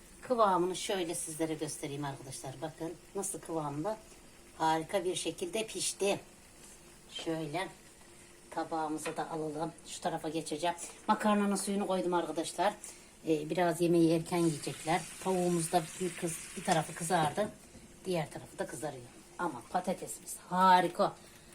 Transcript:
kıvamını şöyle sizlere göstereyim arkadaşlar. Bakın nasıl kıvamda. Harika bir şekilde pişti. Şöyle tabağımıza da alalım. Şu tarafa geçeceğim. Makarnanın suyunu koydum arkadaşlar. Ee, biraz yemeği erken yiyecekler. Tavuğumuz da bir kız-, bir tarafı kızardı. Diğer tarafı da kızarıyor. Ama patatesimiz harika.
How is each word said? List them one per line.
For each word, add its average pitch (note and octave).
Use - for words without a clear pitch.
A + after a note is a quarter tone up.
kıvamını F#3
şöyle F3
sizlere D#3
göstereyim D3
arkadaşlar. C3
Bakın D#3+
nasıl F#3+
kıvamda. D#3
Harika D#3+
bir F3+
şekilde F3
pişti. F#3+
Şöyle D#3+
tabağımıza D#3
da D#3+
alalım. D#3
Şu -
tarafa D#3+
geçeceğim. D#3+
Makarnanın G3+
suyunu G3+
koydum F3+
arkadaşlar. E3
Ee, D#3
biraz E3+
yemeği E3+
erken E3
yiyecekler. D#3+
Tavuğumuz F3
da F3
bir F3+
kız-, -
bir F3+
tarafı D#3
kızardı. E3+
Diğer E3
tarafı -
da F#3+
kızarıyor. C3+
Ama D#3
patatesimiz -
harika. F3+